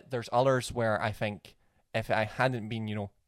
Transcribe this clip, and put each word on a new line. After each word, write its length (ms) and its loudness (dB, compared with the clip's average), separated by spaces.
there's 220 -6
others 400 4
where 300 2
I 100 0
think 440 -6
if 140 -2
I 140 2
hadn't 440 -2
been, 180 -4
you 80 -4
know, 160 -6